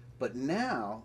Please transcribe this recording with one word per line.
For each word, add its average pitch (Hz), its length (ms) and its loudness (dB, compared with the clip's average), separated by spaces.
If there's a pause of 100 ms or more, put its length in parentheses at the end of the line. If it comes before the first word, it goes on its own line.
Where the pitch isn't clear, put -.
(180)
but 117 180 0
now 127 680 2